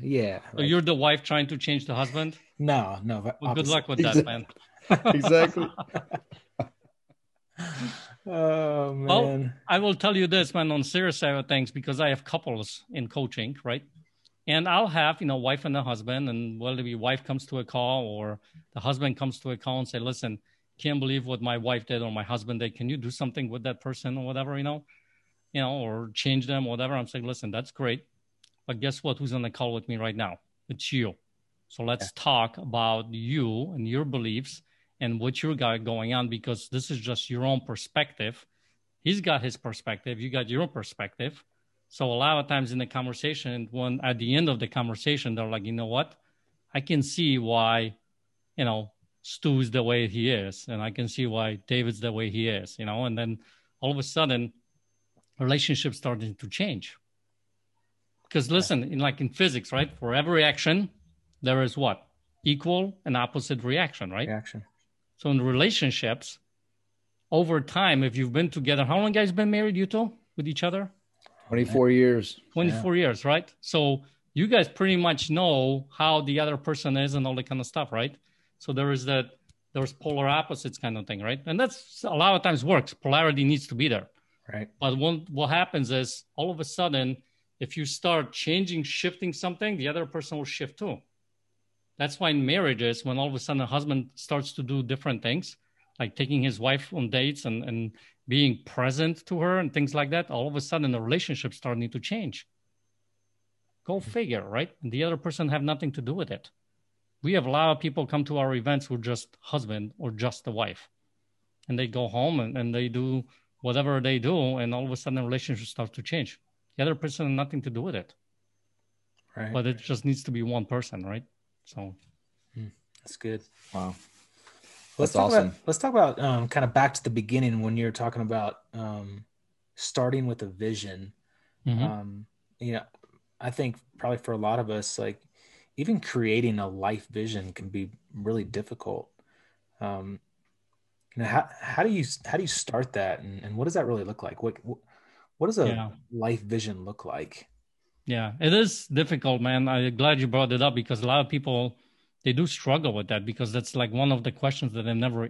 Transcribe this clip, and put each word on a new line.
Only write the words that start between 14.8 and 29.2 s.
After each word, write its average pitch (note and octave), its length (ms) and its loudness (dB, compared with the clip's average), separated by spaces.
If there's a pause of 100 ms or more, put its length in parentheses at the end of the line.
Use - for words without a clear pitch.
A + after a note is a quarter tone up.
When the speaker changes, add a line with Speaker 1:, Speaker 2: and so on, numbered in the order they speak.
Speaker 2:
have, D#3+ 340 2
you D3+ 60 -2
know, C#3 100 0
wife C3 280 0
and C#3+ 120 0
a C#3 60 0
husband, B2 460 -2
and A#2 320 -4
whether B2+ 220 -4
the A#2+ 120 -4
wife B2+ 300 -2
comes C3 220 -4
to C3+ 120 -4
a A#2+ 60 -4
call B2+ 420 0
or G#2 320 -6 (360)
the A2 60 -6
husband C3 360 0
comes C3+ 240 -4
to C3 120 -8
a B2 40 -4
call C3 220 -4
and B2 100 -4
say, B2 100 -6
"Listen, A#2 400 -4 (400)
can't D3 220 0
believe C3+ 260 0
what B2+ 160 -4
my A#2+ 160 0
wife A#2 280 0
did A#2 160 -2
or A2+ 100 -4
my G#2+ 100 -4
husband A2+ 380 -4
did. A2+ 140 -4
Can A#2+ 140 -4
you D3 80 -2
do A#2+ 140 -6
something C3 400 -4
with A#2 140 -10
that B2+ 160 -6
person C3 380 -6
or B2+ 80 -6
whatever, C3+ 300 -6
you C#3 80 -4
know, D3 200 -4 (680)
you C#3+ 80 -2
know, C3+ 200 -2
or A2+ 340 -4
change C3+ 320 2
them, C3+ 180 0
whatever?" B2 300 -2
I'm B2 120 -2
saying, A#2+ 200 -8
"Listen, A#2+ 240 -6
that's A2+ 200 -6
great. B2+ 340 -2 (640)
But A#2 140 -4
guess C3+ 220 -2
what? C#3 160 0
Who's C3+ 160 -4